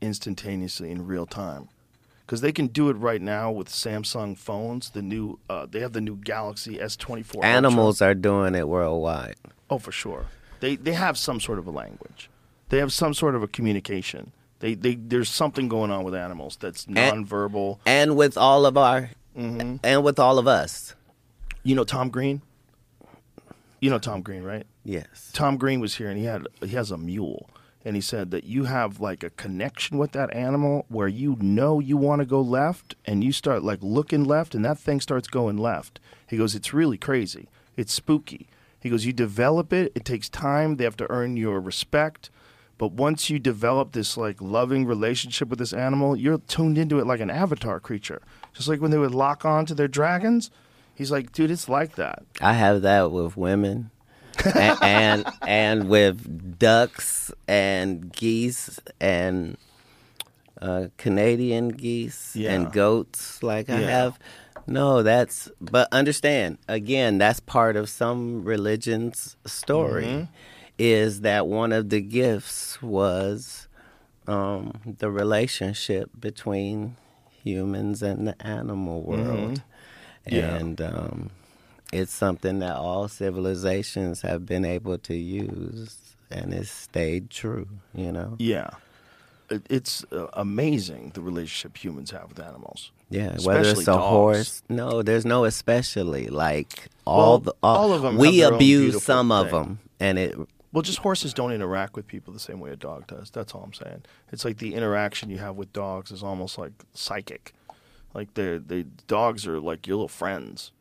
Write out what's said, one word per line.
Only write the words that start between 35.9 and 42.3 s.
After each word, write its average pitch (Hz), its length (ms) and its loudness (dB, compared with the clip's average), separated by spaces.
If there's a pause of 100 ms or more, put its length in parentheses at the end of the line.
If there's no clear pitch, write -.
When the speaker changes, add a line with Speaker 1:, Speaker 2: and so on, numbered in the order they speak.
Speaker 1:
He 117 100 -6
goes, 110 200 0
"It's - 180 -8
really 143 240 2
crazy. 123 500 -4 (280)
It's 110 180 -4
spooky." - 540 -2 (320)
He 123 100 -6
goes, 113 160 0
"You 127 60 0
develop 123 600 2
it. 180 220 0
It - 100 -6
takes 123 240 -6
time. 147 480 0
They 123 80 -2
have 107 140 -2
to - 120 -6
earn 123 260 -2
your 107 240 0
respect." 151 680 -2 (480)